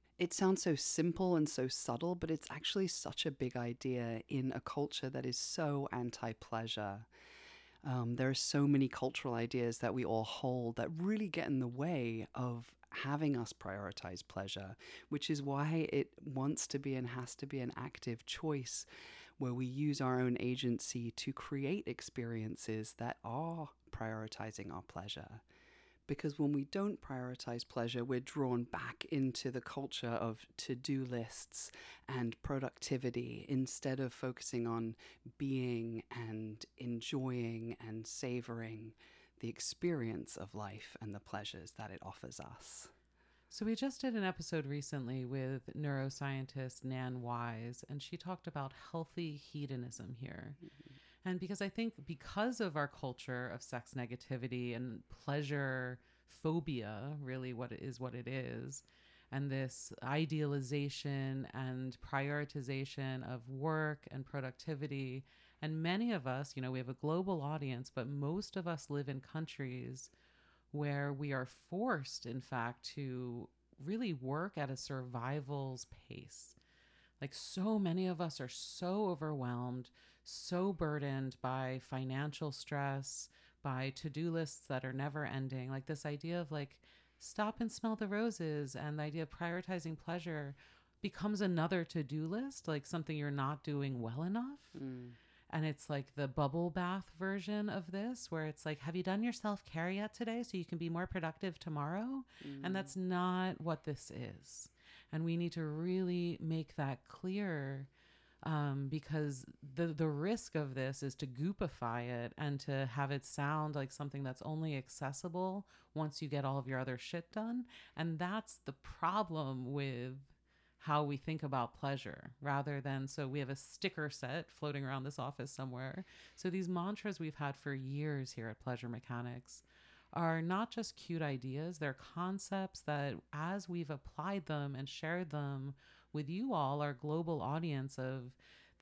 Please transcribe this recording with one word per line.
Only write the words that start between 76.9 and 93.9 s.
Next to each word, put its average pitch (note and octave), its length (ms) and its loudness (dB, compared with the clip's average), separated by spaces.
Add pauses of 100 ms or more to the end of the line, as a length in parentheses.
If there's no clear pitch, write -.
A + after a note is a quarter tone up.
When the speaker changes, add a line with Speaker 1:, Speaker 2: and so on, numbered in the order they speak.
Speaker 2:
Like, C#3+ 140 -6
so G#3+ 440 2
many F#3 300 4
of F3 120 0
us D#3+ 200 -2
are B2+ 80 -2
so F#3+ 580 0
overwhelmed, B2+ 840 0 (360)
so F#3 480 0
burdened C#3+ 680 2
by C3 480 0
financial C#3 640 0
stress, C#3 760 -2 (340)
by C3 340 0
to-do D#3 340 0
lists E3 380 0
that C3 160 0
are C3 80 0
never C#3 320 0
ending. C3 460 -2
Like, C3+ 160 -2
this D#3 180 -2
idea D#3+ 360 0
of, D3+ 100 -4
like, C#3+ 260 -4 (440)
stop - 400 -2
and A3+ 100 2
smell A3 240 0
the G#3+ 140 0
roses E3 640 2
and D3+ 240 -2
the D3+ 60 0
idea D3+ 180 0
of D3+ 80 -4
prioritizing E3+ 640 -2
pleasure D#3+ 600 -2 (460)
becomes G#3 380 2
another F3 440 6
to-do D#3 420 0
list, A#3+ 400 -2
like, D3+ 200 2
something D#3+ 300 -2
you're D3 140 2
not C#3+ 320 2
doing C#3 380 2